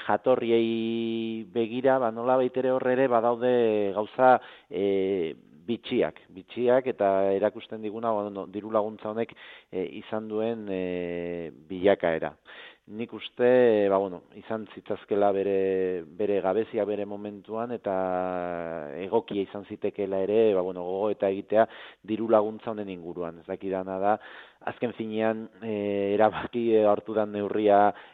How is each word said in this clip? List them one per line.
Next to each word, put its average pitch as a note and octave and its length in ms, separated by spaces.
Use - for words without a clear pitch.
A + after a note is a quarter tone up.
jatorriei A2+ 1500
begira, B2 460
ba, A#2 120
nolabait B2+ 460
ere B2+ 140
hor C3 160
ere B2+ 200
badaude A#2+ 460
gauza, A#2+ 460
eh, F#2+ 640
bitxiak, G#2+ 520
bitxiak B2 640
eta G2 420
erakusten G#2+ 480
diguna, A2+ 300
ba, G#2 160
bueno, G2 240
diru G#2 200
laguntza G#2+ 380
honek, A2 240
eh, F#2 160
izan A2 240
duen, A2 420
eh, F2 800
bilakaera. F2 640
Nik A2+ 320
uste, A#2+ 720
ba, G2 80
bueno, F#2+ 300
izan G#2+ 300
zitzazkela G2+ 560
bere, F#2+ 720
bere F#2+ 400
gabezia G#2 400
bere G2+ 240
momentuan G#2 640
eta G#2 220
egokia G2 460
izan G2+ 180
zitekeela G2 640
ere, G#2+ 280
ba, F#2 80
bueno, F2+ 220
gogo F#2+ 300
eta G2 180
egitea G#2 320
diru A2 240
laguntza A2 460
honen G#2 180
inguruan. E2+ 480
Ez D#2+ 80
dakidana F#2+ 560
da, G#2 140
azken - 320
finean, A2 480
eh, G2+ 560
erabaki A2 580
edo G#2+ 160
hartu G#2 240
dan G#2 160
neurria, G#2 640